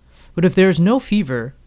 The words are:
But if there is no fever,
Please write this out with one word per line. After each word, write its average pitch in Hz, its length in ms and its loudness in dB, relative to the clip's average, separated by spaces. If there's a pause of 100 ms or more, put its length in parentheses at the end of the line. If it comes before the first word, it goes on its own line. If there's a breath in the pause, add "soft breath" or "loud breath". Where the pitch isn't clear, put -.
(360 soft breath)
But 170 100 0
if 180 80 0
there 190 160 4
is 165 100 0
no 214 200 2
fever, 131 560 -4 (120)